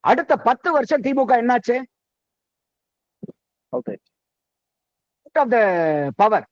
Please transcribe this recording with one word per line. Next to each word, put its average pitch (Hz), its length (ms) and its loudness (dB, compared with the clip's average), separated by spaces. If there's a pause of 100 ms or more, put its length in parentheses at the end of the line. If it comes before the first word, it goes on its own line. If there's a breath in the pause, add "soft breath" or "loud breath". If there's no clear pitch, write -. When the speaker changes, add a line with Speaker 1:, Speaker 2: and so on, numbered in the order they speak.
Speaker 1:
அடுத்த 277 320 2
பத்து 240 360 -2
வருஷம் 285 300 0
திமுக 262 340 0
என்னாச்சு? 240 400 0 (2000)
Speaker 2:
Out 127 140 -6
ஆயிடுச்சு. - 260 -16 (1080)
Speaker 1:
Out - 160 -4
of 277 120 2
the 233 120 2 (520)
power. 208 380 2